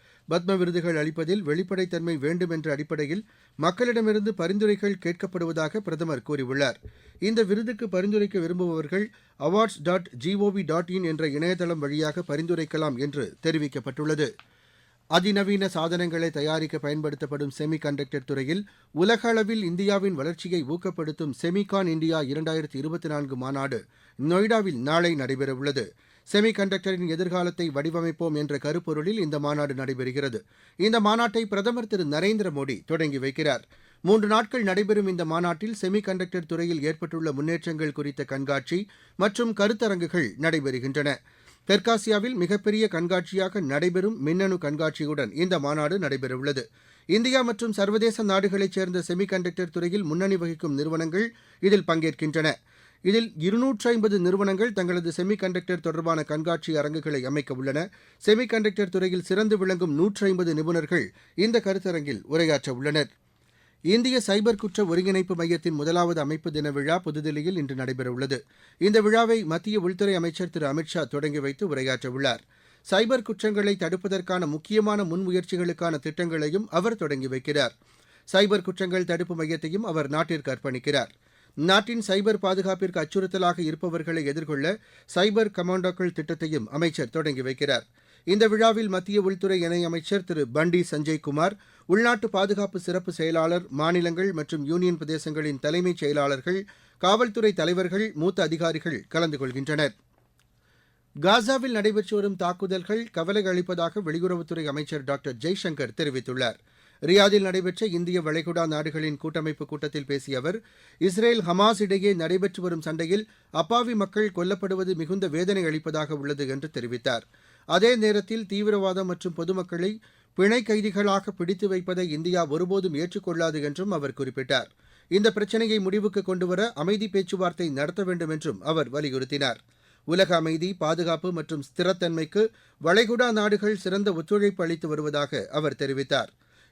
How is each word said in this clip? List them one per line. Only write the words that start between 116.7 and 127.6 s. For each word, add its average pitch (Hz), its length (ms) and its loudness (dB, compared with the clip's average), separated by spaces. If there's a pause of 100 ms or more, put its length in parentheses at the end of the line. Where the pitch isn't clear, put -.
தெரிவித்தார். 120 540 -4 (440)
அதே 190 280 6
நேரத்தில் 214 500 0
தீவிரவாதம் 196 640 0
மற்றும் 175 260 -6
பொதுமக்களை 175 540 -2 (480)
பிணை 214 240 6
கைதிகளாக 202 680 0
பிடித்து 190 360 -2
வைப்பதை 185 420 -2
இந்தியா 170 360 0
ஒருபோதும் 175 540 0
ஏற்றுக்கொள்ளாது 170 640 -2
என்றும் 175 340 -4
அவர் 143 220 -4
குறிப்பிட்டார். 131 500 -2 (420)
இந்த 208 200 6
பிரச்சினையை 220 500 0
முடிவுக்கு 196 420 0
கொண்டுவர 185 520 0
அமைதி 202 340 0
பேச்சுவார்த்தை 180 640 -2